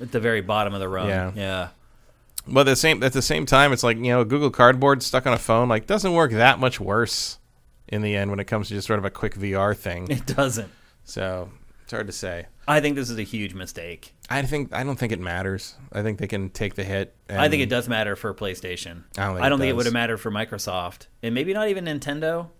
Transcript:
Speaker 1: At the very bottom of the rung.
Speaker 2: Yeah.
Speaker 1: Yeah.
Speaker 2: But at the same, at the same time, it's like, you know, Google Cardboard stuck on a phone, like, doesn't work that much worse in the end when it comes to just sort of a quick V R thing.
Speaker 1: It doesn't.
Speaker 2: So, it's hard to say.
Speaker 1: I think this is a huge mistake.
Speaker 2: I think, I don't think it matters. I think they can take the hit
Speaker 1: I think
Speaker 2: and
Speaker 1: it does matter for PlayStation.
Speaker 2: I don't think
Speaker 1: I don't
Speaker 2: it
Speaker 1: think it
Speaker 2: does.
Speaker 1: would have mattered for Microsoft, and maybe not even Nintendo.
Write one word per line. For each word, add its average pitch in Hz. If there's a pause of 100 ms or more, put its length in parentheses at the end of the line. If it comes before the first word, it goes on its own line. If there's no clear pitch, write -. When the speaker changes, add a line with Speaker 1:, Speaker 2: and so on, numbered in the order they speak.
Speaker 1:
At 123
the 127
very 113
bottom 104
of 98
the 95
rung. 92
Speaker 2:
Yeah. 92
Speaker 1:
Yeah. 95 (800)
Speaker 2:
But 131
at 143
the 127
same, 156
at 127
the 135
same 156
time, 139
it's 123
like, 117
you 117
know, 123
Google 139
Cardboard 131
stuck -
on 131
a 117
phone, 117
like, 110
doesn't 196
work 160
that 117
much 127
worse 107 (480)
in 107
the 104
end 98
when 101
it 98
comes 104
to 104
just 98
sort 107
of 95
a 98
quick -
V 98
R 98
thing. 87
Speaker 1:
It 135
doesn't. 120 (340)
Speaker 2:
So, 92 (340)
it's -
hard 110
to 90
say. 87 (200)
Speaker 1:
I 151
think 147
this 127
is 117
a 110
huge 101
mistake. 87 (180)
Speaker 2:
I 139
think, 139
I 113
don't 139
think 120
it 107
matters. 92 (180)
I 104
think 107
they 104
can 98
take -
the 98
hit 98 (140)
Speaker 1:
I 120
think 147
Speaker 2:
and 139
Speaker 1:
it 120
does 120
matter 110
for 104
PlayStation. 90 (160)
Speaker 2:
I 98
don't 98
think 90
Speaker 1:
I 135
don't 143
Speaker 2:
it 135
Speaker 1:
think 135
it -
Speaker 2:
does. 120
Speaker 1:
would 120
have 117
mattered 117
for 110
Microsoft, 98 (160)
and 117
maybe 151
not 214
even 190
Nintendo. 160 (120)